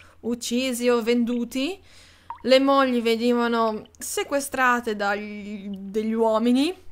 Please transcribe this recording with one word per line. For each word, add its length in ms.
uccisi 680
o 140
venduti, 760
le 180
mogli 420
venivano 840
sequestrate 1000
dagli, 720
degli 440
uomini 600